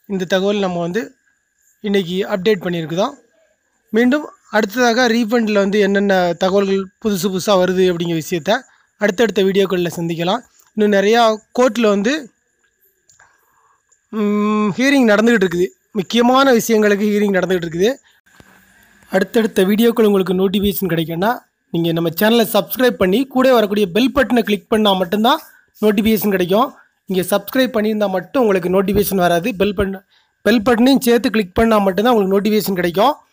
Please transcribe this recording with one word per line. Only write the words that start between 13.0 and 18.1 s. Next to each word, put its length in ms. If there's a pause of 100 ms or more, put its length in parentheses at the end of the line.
ம், 680
hearing 300
நடந்துகிட்டு 380
இருக்குது. 220 (240)
முக்கியமான 640
விஷயங்களுக்கு 540
hearing 260
நடந்துகிட்டு 340
இருக்குது. 260 (1160)